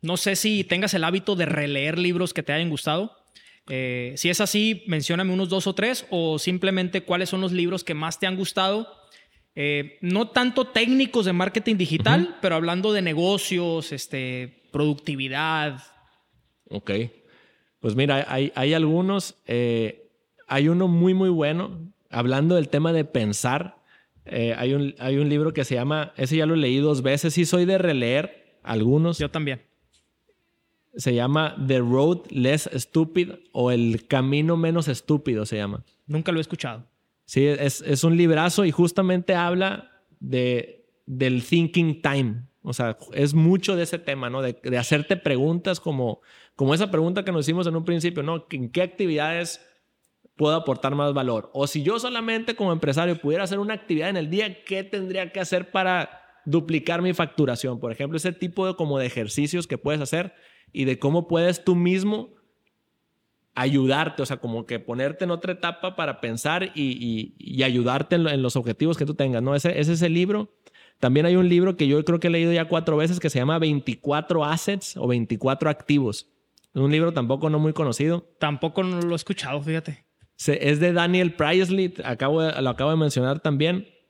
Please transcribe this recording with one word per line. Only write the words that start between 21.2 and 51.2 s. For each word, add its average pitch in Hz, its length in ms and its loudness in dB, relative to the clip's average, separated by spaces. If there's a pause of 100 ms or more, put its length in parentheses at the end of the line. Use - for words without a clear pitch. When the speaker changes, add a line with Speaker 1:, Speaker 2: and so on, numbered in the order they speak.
Speaker 2:
bueno, 165 500 -2 (300)
hablando 135 460 2
del 151 120 2
tema 160 240 0
de 160 140 2
pensar. 127 680 -2 (500)
Eh, 117 320 -2
hay 127 160 0
un, 143 240 -2
hay 131 200 -2
un 147 100 2
libro 151 260 0
que 143 100 -2
se 131 120 -4
llama, 143 400 -2
ese 131 200 -2
ya 156 100 2
lo 165 100 2
leí 135 220 2
dos 143 240 2
veces, 143 320 0
sí 175 120 4
soy 180 180 2
de 190 140 2
releer 143 840 -2
algunos. 139 560 2
Speaker 1:
Yo 147 120 -4
también. 143 320 -6 (1300)
Speaker 2:
Se 127 180 -2
llama 143 420 0 (100)
The 131 140 2
Road 135 400 2 (100)
Less 139 420 0
Stupid 165 600 0 (200)
o 123 200 2
El 117 340 2
Camino 143 500 2
Menos 165 320 0
Estúpido 131 560 0
se 110 120 -6
llama. 104 280 -6 (220)
Speaker 1:
Nunca 156 260 -2
lo 160 60 0
he - 20 0
escuchado. 123 460 -8 (400)
Speaker 2:
Sí, 139 200 4
es, 143 360 0
es 143 220 0
un 165 120 6
librazo 170 480 4
y 170 60 4
justamente 180 640 2
habla 185 560 -2 (300)
de, 127 680 -2 (200)
del 127 360 0
thinking 165 580 2
time. 127 420 -2 (200)
O 135 100 -8
sea, 117 240 -2 (160)
es 143 220 0
mucho 180 420 4
de 170 60 0
ese 165 160 -4
tema, 135 320 -6
¿no? 131 100 -6
De, 127 120 -2 (100)
de 123 160 -2
hacerte 151 380 0
preguntas 170 640 0
como, 131 400 -4 (340)
como 139 200 2
esa 196 160 0
pregunta 180 340 0
que 190 80 -4
nos 156 120 0
hicimos 170 220 0
en 165 100 -2
un 160 80 -2
principio, 170 380 -2
¿no? 160 280 -6
¿En 127 200 -6
qué 175 120 -2
actividades 170 760 -4 (760)
puedo 151 180 2
aportar 139 400 -2
más 143 180 0
valor? 127 420 -2